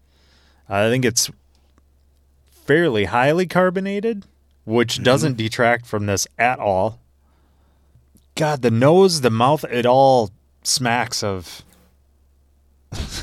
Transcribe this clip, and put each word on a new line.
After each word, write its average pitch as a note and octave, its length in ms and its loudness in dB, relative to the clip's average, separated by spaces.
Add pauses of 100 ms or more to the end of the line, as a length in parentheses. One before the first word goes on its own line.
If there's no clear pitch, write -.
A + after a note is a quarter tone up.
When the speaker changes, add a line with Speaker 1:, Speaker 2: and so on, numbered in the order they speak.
(680)
Speaker 1:
I G2+ 200 0
think B2 160 0
it's A#2+ 260 -2 (1200)
fairly C#3 560 0
highly D3 400 0
carbonated, G3 800 -2 (400)
which A#2 300 0
Speaker 2:
Mm-hmm. B2+ 100 -8
Speaker 1:
doesn't C3 320 2
detract A2+ 500 0
from G#2 200 -6
this G2 200 -2 (120)
at B2 200 0
all. G#2 400 -2 (1400)
God, D3+ 260 -4
the B2 80 2
nose, D#3+ 500 4
the B2 100 2
mouth, B2 400 0
it A#2+ 160 -2
all C3 440 4 (320)
smacks A#2+ 600 -4
of F#2+ 400 -8 (1300)
<laughs> - 40 -14 (260)